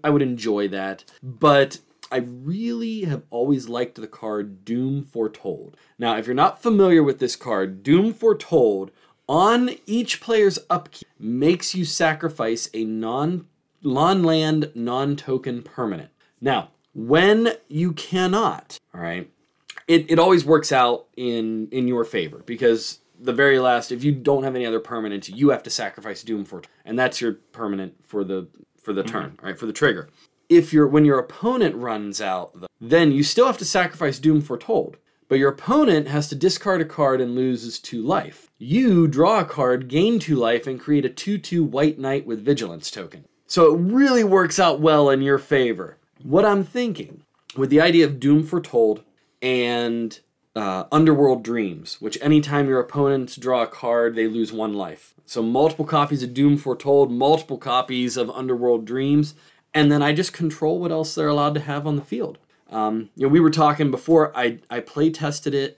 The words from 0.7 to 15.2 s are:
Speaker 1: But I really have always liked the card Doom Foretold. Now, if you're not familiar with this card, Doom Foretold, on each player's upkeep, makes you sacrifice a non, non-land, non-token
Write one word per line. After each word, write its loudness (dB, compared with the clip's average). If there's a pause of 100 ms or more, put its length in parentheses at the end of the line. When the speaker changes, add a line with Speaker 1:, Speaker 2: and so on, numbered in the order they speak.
Speaker 1:
But 2 (320)
I -4
really -8
have -6
always -2
liked -6
the -14
card -10
Doom -4
Foretold. -8 (220)
Now, -2
if -6
you're -4
not 2
familiar 4
with 0
this -4
card, -6
Doom 2
Foretold, 0 (360)
on 2 (160)
each -4
player's 2 (100)
upkeep, -6 (100)
makes -2
you -2
sacrifice -4
a -4
non, -4 (340)
non-land, 0
non-token -4